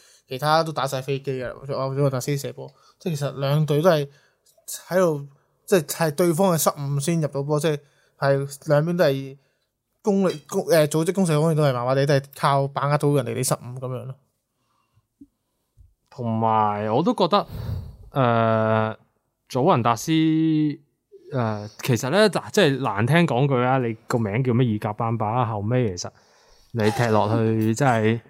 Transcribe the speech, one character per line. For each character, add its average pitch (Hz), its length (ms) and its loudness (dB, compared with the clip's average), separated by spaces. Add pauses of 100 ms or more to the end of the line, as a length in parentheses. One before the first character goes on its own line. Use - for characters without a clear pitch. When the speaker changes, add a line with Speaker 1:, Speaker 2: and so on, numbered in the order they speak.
(280)
Speaker 1:
其 131 100 -8
他 151 260 2
都 160 100 -4
打 131 140 -2
晒 135 120 -4
飛 135 200 -4
機 131 220 -6
㗎 120 60 -8
啦。 - 80 -10 (100)
祖 139 80 -8
雲 135 360 -2
達 127 100 -2
斯 143 180 -4
射 127 140 -8
波， 131 160 -14 (320)
即 180 120 -6
係 156 60 -4
其 139 60 -6
實 135 160 -6
兩 143 260 2
隊 147 160 0
都 180 80 4
係 147 200 0 (580)
喺 - 300 -6
度 156 300 0 (520)
即 151 80 -2
係， - 200 -2
係 151 80 0
對 175 180 2
方 185 200 2
嘅 156 80 0
失 196 80 2
誤 143 300 -4
先 165 220 0
入 147 60 -2
到 139 160 -6
波， 151 160 0
即 156 100 0
係， 143 100 -2 (400)
係 139 500 -2
兩 151 160 4
邊 175 120 -2
都 175 80 4
係 135 320 -2 (640)
攻 196 260 2
力， 151 220 -2
攻-， 190 160 -2
誒， 151 220 4
組 160 180 0
織 185 80 0
攻 190 120 2
勢 151 140 2
方 160 80 2
面 160 80 2
都 151 80 2
係 135 100 2
麻 120 120 -4
麻 131 100 0
地， 139 100 2
都 147 80 2
係 139 100 2 (120)
靠 139 320 2
把 135 220 -4
握 147 80 2
到 143 160 2
人 131 120 0
哋 117 100 -6
啲 131 120 -4
失 160 80 0
誤 123 240 -14
噉 127 60 -10
樣 123 200 -8
咯。 131 100 -12 (1900)
Speaker 2:
同 120 200 -8
埋 110 640 0
我 135 80 2
都 226 140 0
覺 180 140 0
得， 196 180 2 (640)
誒， 110 840 2 (520)
祖 127 140 -2
雲 151 200 4
達 117 140 2
斯， 160 160 -6
誒， 160 680 2 (1040)
其 127 120 0
實 127 140 -6
呢， 202 200 4
嗱， - 220 -6
即 214 100 2
係 139 200 2
難 107 240 0
聽 165 200 4
講 139 220 0
句 135 160 0
啊， 131 140 2
你 117 180 -2 (120)
個 123 120 -2
名 110 240 0
叫 123 100 0
咩 127 140 4
意 107 100 0
甲 107 140 -4
班 113 260 -4
霸， 113 280 0
後 110 140 -4
尾 110 360 -2
其 87 100 -10
實 - 40 -10 (640)
你 107 180 2
踢 120 160 0
落 104 260 2
去， 110 400 0
Speaker 1:
<laughs> - 20 -2
Speaker 2:
真 139 120 0
係， 113 320 2 (100)